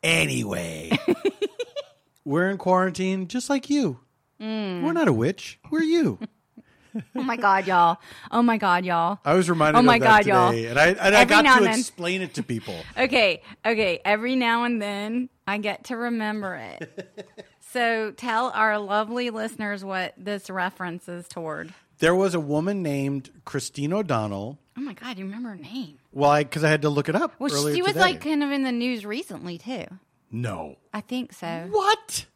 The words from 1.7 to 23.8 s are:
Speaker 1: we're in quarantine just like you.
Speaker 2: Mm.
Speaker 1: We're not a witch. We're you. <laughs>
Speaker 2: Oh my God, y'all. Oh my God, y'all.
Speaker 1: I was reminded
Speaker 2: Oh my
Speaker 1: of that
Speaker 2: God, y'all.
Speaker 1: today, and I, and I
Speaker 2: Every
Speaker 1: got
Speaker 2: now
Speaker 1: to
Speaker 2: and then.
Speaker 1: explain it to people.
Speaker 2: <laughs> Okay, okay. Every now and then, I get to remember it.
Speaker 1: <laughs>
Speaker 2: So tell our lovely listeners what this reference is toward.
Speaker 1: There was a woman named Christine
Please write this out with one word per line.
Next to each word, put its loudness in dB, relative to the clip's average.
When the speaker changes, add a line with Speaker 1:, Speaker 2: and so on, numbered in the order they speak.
Speaker 1:
we're 0
in -4
quarantine 0
just -6
like -2
you. 0
Speaker 2:
Mm. -4
Speaker 1:
We're 0
not 2
a 4
witch. -4
We're -2
you. 0
<laughs> -14
Speaker 2:
Oh -4
my -4
God, 2
y'all. 4
Oh 2
my 4
God, 2
y'all. 0
Speaker 1:
I 4
was 4
reminded 4
Speaker 2:
Oh 8
my 6
Speaker 1:
of 2
that 4
Speaker 2:
God, 8
y'all. 6
Speaker 1:
today, -2
and 0
I, 8
and 4
I 10
Speaker 2:
Every 10
Speaker 1:
got 8
Speaker 2:
now 8
Speaker 1:
to 8
Speaker 2:
and 6
then. 2
Speaker 1:
explain -4
it -8
to -6
people. -6
Speaker 2:
<laughs> -12
Okay, 2
okay. 0
Every 0
now 2
and -2
then, -6
I -4
get -6
to -8
remember -4
it. -16
Speaker 1:
<laughs> -20
Speaker 2:
So 0
tell -2
our 2
lovely -2
listeners -8
what -6
this -8
reference -6
is -12
toward. -10
Speaker 1:
There 6
was 2
a 0
woman -2
named -2
Christine -6